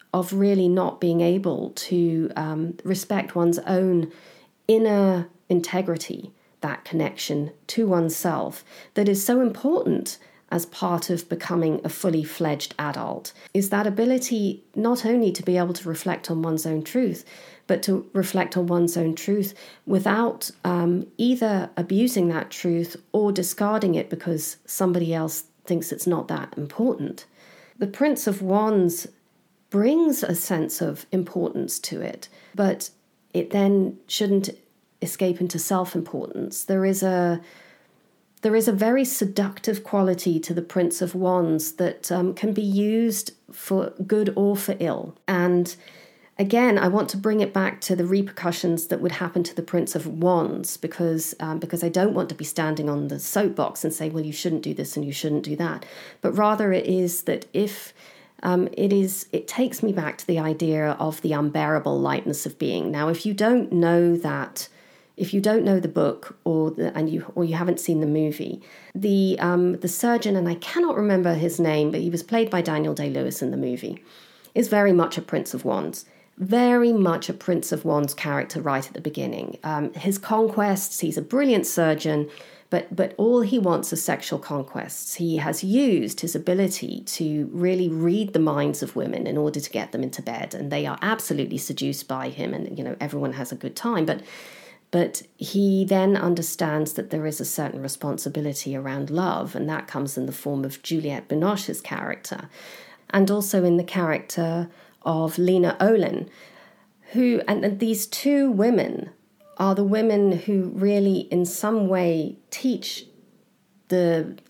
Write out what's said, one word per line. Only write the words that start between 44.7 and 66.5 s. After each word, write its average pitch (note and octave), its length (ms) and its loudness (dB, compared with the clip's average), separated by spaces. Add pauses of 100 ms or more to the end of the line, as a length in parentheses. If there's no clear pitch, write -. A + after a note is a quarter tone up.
ill. - 360 -4 (120)
And F3+ 460 2 (640)
again, G#3+ 400 4
I F#3 100 4
want G3 220 2
to G3 80 -6
bring G#3+ 220 2
it G3+ 120 0
back F#3+ 300 -2
to - 120 -2
the F3 120 0
repercussions F3+ 800 0
that E3+ 140 -2
would F3 120 0
happen F3 300 -2
to E3+ 120 -6
the E3+ 80 -4
Prince E3+ 320 -2
of E3 120 -4
Wands, E3 720 0
because, E3 600 -2
um, D#3 200 -6
because E3+ 260 -4
I E3+ 60 0
don't F#3 240 2
want F3+ 160 -2
to D#3 40 -8
be D3+ 100 -10
standing D#3 440 -2
on D3 200 -2
the C#3 120 -8
soapbox - 640 -2
and D#3+ 80 -2
say, D#3 160 -4
"Well, D#3 160 -4
you D3+ 80 -6
shouldn't D#3+ 300 -2
do D3+ 100 -6
this D3 240 -8
and D3 80 -4
you C#3 80 -6
shouldn't D3+ 320 -2
do D3+ 120 -4
that." D#3+ 280 -4 (380)
But - 100 0
rather G#3+ 400 2
it F#3 140 0
is F3+ 380 0
that - 280 -2
if, G3+ 400 -4 (500)
um, F3+ 300 2
it G3+ 180 0
is, G3 420 2
it - 160 -4
takes - 340 -2
me G#3+ 100 2
back D#3+ 240 -2
to - 100 -12
the E3+ 120 2
idea D#3 540 2
of D#3 280 -2
the D#3 140 0
unbearable D3 680 0
lightness C#3 460 -2
of - 120 -10
being. F2+ 320 -2
Now, D3+ 180 0
if E3 180 -2
you G#3+ 80 0
don't A3+ 360 2
know E3+ 460 4
that, C#3+ 520 -4 (500)
if F3+ 160 -4
you - 80 2
don't G#3+ 220 4
know G3 140 4
the F3+ 100 0
book - 560 -2
or D#3+ 260 2